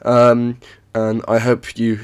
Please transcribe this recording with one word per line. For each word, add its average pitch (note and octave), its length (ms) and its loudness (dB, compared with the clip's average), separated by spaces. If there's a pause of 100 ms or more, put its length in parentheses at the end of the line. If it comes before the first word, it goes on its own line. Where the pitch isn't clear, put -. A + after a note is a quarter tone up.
Um, A#2+ 580 2 (360)
and A2 340 -2
I A2+ 100 2
hope A#2 400 -4
you A2+ 260 -2